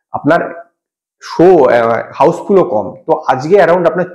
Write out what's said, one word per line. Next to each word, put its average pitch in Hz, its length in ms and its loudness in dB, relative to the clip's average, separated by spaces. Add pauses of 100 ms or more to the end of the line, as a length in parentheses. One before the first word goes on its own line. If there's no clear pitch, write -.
(120)
আপনার - 560 -4 (540)
শো, - 280 2 (160)
আহ, 117 360 0 (120)
হাউসফুলও 170 500 0
কম। 104 320 -6 (100)
তো - 220 -2
আজকে 139 280 -2 (100)
around 170 220 2
আপনার 175 280 -4